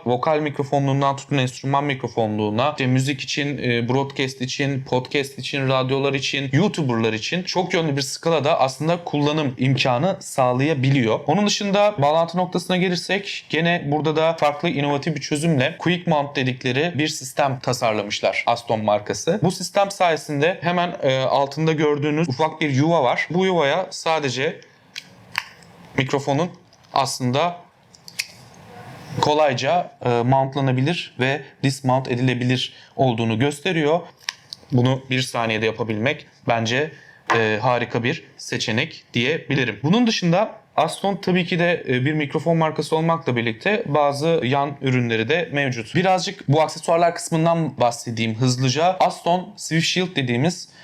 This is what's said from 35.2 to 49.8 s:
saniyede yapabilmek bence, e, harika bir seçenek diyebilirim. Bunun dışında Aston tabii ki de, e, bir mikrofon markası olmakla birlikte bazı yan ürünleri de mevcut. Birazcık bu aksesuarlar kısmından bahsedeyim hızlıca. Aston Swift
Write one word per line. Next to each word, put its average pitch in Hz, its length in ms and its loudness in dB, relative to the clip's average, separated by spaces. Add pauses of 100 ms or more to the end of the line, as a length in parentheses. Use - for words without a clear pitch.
saniyede 113 440 -2
yapabilmek 110 600 -2 (220)
bence, 120 440 0 (440)
e, 107 260 2
harika 120 420 0
bir 135 200 -2 (140)
seçenek 123 640 -4 (100)
diyebilirim. 123 680 0
Bunun 220 240 4
dışında 185 540 0 (140)
Aston 165 400 0
tabii 185 300 0
ki 175 140 -2
de, 170 300 0
e, 127 160 0
bir 156 80 0
mikrofon 156 440 0
markası 156 380 0
olmakla 160 400 0
birlikte 120 500 -2
bazı 147 580 2
yan 139 380 0
ürünleri 120 480 0
de 160 220 0
mevcut. 127 440 -4
Birazcık 185 520 0
bu 143 140 4
aksesuarlar 170 540 2
kısmından 165 640 0
bahsedeyim 113 560 0
hızlıca. 131 640 2
Aston 180 580 0
Swift 160 300 -2